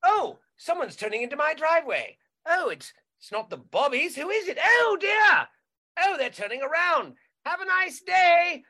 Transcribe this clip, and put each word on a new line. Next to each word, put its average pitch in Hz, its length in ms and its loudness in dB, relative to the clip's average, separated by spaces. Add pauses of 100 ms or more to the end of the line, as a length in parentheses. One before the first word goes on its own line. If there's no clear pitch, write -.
Oh, 381 360 0 (180)
someone's 320 400 -6
turning 214 260 -6
into 240 140 -8
my 302 180 0
driveway. 294 640 -2 (280)
Oh, 339 220 0
it's, - 240 -10 (280)
it's - 120 -20
not 220 180 -8
the 170 60 -10
Bobbies. 262 600 -2
Who 302 140 -8
is 403 180 -4
it? 254 140 -6
Oh, 453 380 4
dear. 403 480 4 (520)
Oh, 381 160 2
they're 262 140 -2
turning 226 320 -8
around. 294 520 0 (300)
Have 349 160 -4
a 381 60 -10
nice 370 340 0
day. 349 680 2